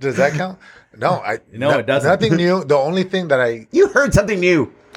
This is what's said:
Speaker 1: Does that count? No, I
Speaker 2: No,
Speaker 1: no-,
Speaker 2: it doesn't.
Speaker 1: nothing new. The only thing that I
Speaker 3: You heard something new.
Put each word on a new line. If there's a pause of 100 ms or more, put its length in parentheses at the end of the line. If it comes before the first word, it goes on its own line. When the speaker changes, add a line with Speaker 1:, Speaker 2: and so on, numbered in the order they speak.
Speaker 1:
Does
that
count? (380)
No,
I (140)
Speaker 2:
No,
Speaker 1:
no-,
Speaker 2:
it
doesn't.
Speaker 1:
nothing
new.
The
only
thing
that
I
Speaker 3:
You
heard
something
new. (240)